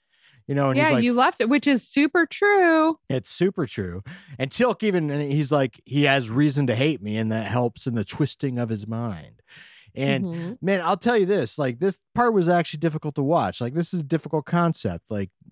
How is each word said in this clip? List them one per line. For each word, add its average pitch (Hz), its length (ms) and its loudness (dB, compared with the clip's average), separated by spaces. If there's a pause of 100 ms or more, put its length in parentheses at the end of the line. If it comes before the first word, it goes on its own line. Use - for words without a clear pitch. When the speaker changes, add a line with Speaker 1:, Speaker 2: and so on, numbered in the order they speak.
(480)
Speaker 1:
You 143 60 -4
know, 139 160 2
and 131 80 2
he's 302 100 4
Speaker 2:
Yeah, 302 60 4
Speaker 1:
like, 233 100 4
Speaker 2:
you 240 100 2
left 254 280 2
it, 226 80 2
which 285 160 2
is 269 220 2
super 311 400 2
true. 330 720 2 (100)
Speaker 1:
It's - 220 -4
super 185 340 0
true. 92 380 -8 (340)
And 131 140 -4
Teal'c 233 320 0
even, 180 260 2
and 147 140 -2
he's 143 280 0
like, 139 340 0
"He 143 180 0
has 135 260 2
reason 139 380 2
to 113 80 2
hate 135 260 0
me, 107 160 -4
and 110 140 0
that 110 160 -4
helps 120 400 -2
in 120 80 -2
the 107 100 -2
twisting 131 540 -4
of 117 100 -2
his 104 160 -6
mind." 104 560 -8 (560)
And 139 280 0
Speaker 2:
Mm-hmm. 170 360 -8
Speaker 1:
man, 185 200 0
I'll 180 160 0
tell 233 200 0
you 190 80 2
this, 175 320 -2
like, 127 220 -2
this 190 180 -2 (160)
part 240 200 2
was 175 160 2
actually 170 300 0
difficult 151 360 -4
to 143 80 -2
watch. 135 380 0
Like, 120 120 -6
this 165 200 -4
is 175 80 -2
a - 20 -4
difficult 151 420 -4
concept. 165 640 -2
Like, 101 220 -4 (200)